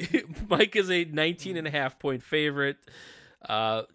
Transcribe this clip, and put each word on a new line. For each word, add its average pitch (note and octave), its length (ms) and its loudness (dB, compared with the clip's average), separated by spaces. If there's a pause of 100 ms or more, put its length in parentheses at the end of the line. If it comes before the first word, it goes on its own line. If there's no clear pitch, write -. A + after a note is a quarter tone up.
(120)
<laughs> G3+ 360 -2
Mike G#3 260 4
is F#3+ 160 2
a F3 140 2
nineteen E3 540 -2
and D#3+ 80 -4
a D3+ 40 -4
half C#3+ 280 -2
point C3 240 -2
favorite. C#3+ 560 0 (680)
Uh, A2 360 0 (120)